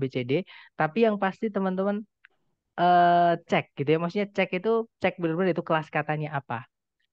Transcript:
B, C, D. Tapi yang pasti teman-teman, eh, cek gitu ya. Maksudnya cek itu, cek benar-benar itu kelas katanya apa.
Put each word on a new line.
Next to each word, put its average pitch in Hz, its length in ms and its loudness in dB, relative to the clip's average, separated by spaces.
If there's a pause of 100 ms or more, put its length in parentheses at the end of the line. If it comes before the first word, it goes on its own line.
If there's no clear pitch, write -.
B, 135 120 -2
C, 127 160 -4
D. 151 140 0 (360)
Tapi 156 280 0
yang 208 140 2
pasti 202 340 -2
teman-teman, 190 460 -2 (800)
eh, 175 520 6 (180)
cek 175 140 2 (140)
gitu 139 160 -2
ya. 160 80 2
Maksudnya 196 340 -4
cek 185 220 0
itu, 208 120 -2 (320)
cek 190 200 0
benar-benar 170 340 0
itu 165 100 -6
kelas 156 260 -2
katanya 151 360 -4 (120)
apa. 120 260 -10 (460)